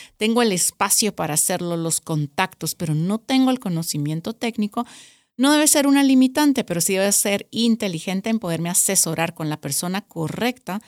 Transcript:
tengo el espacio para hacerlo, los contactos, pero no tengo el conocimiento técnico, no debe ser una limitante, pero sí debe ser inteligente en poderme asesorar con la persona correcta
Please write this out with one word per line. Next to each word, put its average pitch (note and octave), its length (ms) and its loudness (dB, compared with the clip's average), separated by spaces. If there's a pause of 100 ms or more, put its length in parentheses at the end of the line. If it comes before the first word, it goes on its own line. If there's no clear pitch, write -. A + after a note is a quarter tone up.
(180)
tengo A3+ 240 2
el A3+ 100 2
espacio G3 640 0
para D#3 200 -4
hacerlo, E3+ 420 -2
los E3 240 -2
contactos, D#3+ 720 -4
pero D#3+ 220 -2
no F#3 240 -2
tengo C4 320 2
el B3 80 -2
conocimiento E3 760 -4
técnico, A3 540 -4 (500)
no C4+ 140 4
debe D4+ 160 4
ser D4 180 4
una C#4 160 6
limitante, C4 640 4
pero E3+ 180 -2
sí G3 120 0
debe F#3+ 180 2
ser G3+ 400 -2
inteligente G3+ 800 -2
en A3 80 0
poderme E3+ 320 -4
asesorar E3+ 640 0
con D#3 140 -6
la D3+ 120 -6
persona F3+ 400 -4
correcta G3 880 -6